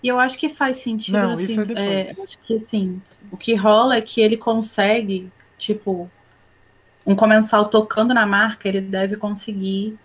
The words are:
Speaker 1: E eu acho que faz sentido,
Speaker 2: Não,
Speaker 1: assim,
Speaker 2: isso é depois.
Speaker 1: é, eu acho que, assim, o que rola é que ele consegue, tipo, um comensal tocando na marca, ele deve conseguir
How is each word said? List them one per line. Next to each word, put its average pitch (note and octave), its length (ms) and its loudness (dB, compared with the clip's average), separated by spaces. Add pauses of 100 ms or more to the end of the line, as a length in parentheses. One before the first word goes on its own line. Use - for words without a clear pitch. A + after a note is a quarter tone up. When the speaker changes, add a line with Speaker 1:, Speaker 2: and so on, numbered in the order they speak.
Speaker 1:
E B3 60 -4
eu B3 120 0
acho C4 180 2
que D#4 120 -2
faz C4 280 -2
sentido, G#3+ 400 -4
Speaker 2:
Não, G3 160 2
Speaker 1:
assim, F3 120 -4
Speaker 2:
isso G#3+ 160 -2
é G#3+ 40 -2
depois. G3+ 220 -4
Speaker 1:
é, F#3+ 300 -4
eu G4 60 -12
acho - 160 -18
que, - 160 -4
assim, F#3+ 460 -4 (300)
o F#3 60 -16
que A3+ 180 -2
rola A3 400 4
é A3+ 60 0
que - 200 -6
ele G#3+ 160 4
consegue, G#3+ 960 -2 (260)
tipo, F#3 520 -6 (960)
um G3 100 4
comensal G#3+ 540 4
tocando A3 440 2
na A3+ 120 4
marca, G#3 420 0
ele F#3+ 140 -2
deve F#3+ 340 -2
conseguir G#3 880 -6